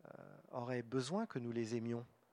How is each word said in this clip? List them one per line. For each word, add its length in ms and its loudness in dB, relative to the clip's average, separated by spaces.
euh, 40 -14
auraient 300 0
besoin 440 2
que 120 -2
nous 140 0
les 240 2
aimions, 300 0